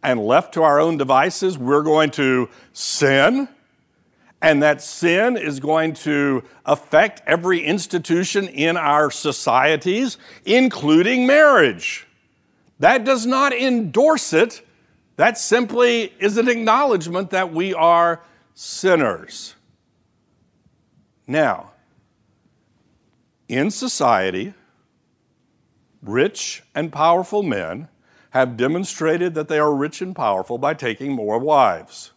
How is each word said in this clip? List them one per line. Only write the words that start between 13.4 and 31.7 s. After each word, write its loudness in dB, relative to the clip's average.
endorse 0
it. 0
That 2
simply 0
is -2
an 0
acknowledgement 0
that -2
we -4
are 2
sinners. -2
Now, -2
in -2
society, -2
rich -4
and -6
powerful 0
men -6
have 0
demonstrated -2
that -6
they -2
are 2
rich -6
and -10
powerful -4
by -2
taking -8
more -4
wives. 0